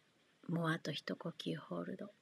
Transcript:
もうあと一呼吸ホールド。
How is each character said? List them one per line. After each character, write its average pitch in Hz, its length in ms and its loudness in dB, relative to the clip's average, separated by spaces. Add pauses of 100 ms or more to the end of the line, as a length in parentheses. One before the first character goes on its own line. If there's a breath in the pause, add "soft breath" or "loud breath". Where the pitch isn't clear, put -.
(480)
も 165 180 4
う 160 40 6
あ 160 80 4
と - 140 -2
一 - 240 -2
呼 - 140 -4
吸 165 260 -2
ホ 175 240 -4
ー 170 40 0
ル 190 120 -4
ド。 143 140 -8 (120)